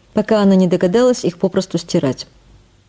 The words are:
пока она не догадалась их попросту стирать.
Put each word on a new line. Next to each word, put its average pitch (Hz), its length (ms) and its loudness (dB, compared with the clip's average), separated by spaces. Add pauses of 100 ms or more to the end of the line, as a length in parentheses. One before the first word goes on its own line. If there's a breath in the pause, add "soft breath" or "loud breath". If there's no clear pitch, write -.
(140)
пока 214 280 0
она 196 120 4
не 185 120 4
догадалась 196 580 0
их - 140 -6
попросту 185 400 -4
стирать. - 480 -4 (640)